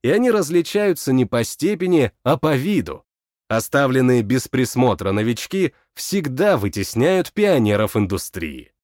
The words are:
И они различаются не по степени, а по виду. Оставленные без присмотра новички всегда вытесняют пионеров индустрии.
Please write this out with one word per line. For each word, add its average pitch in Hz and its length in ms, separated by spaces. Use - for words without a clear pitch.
И 120 80
они 226 220
различаются 175 800
не 127 120
по 117 200
степени, 175 680
а 139 120
по 156 200
виду. 131 480
Оставленные 127 720
без 123 260
присмотра 120 640
новички 117 600
всегда 170 600
вытесняют 113 760
пионеров 113 640
индустрии. 90 760